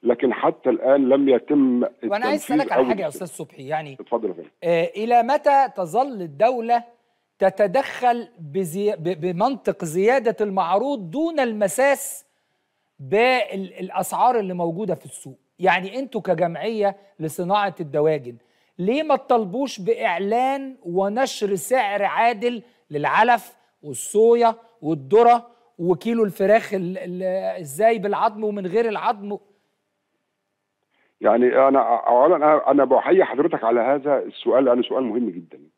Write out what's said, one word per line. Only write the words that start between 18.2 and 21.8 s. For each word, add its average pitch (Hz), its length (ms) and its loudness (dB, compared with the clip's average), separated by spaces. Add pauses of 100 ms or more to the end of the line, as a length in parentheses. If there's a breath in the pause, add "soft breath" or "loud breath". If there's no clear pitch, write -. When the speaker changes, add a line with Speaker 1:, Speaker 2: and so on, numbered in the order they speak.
Speaker 2:
ليه 233 240 0
ما 294 140 0
تطالبوش 226 640 -2
بإعلان 226 1040 -2
ونشر 202 720 -2
سعر 202 480 -2